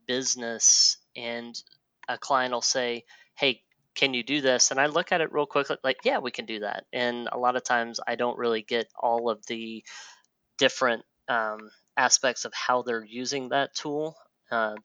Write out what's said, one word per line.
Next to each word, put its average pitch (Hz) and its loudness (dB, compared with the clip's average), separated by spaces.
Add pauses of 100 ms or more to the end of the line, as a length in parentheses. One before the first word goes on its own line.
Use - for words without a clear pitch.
business 123 4 (180)
and 117 -6 (540)
a 123 -2
client 127 2
will 120 0
say, 120 -2 (300)
"Hey, 131 0 (340)
can 135 2
you 120 0
do 139 0
this?" 127 4
And 135 0
I 143 4
look 156 0
at 175 2
it 151 0
real 151 2
quick, 143 0 (160)
like, 131 0
"Yeah, 262 2
we 127 -4
can 120 -8
do 110 -6
that." 101 -6
And 120 -2
a - -4
lot 123 2
of 127 -2
times 117 -2
I 120 -2
don't 120 -2
really 117 0
get 117 -2 (100)
all 117 0
of 104 -4
the 113 -8 (720)
different, 123 2 (240)
um, 107 -2 (260)
aspects - 2
of 113 -10
how - 2
they're 117 -4
using 127 -6
that 135 0
tool. 156 -4 (360)
Uh, 113 0